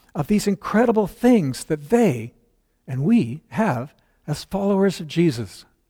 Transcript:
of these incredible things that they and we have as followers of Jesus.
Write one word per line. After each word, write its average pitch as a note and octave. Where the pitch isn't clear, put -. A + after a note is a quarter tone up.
of D#3
these G#3
incredible G#3+
things G3
that D3
they C3
and C3
we D#3+
have D#3+
as -
followers G3
of D#3+
Jesus. C#3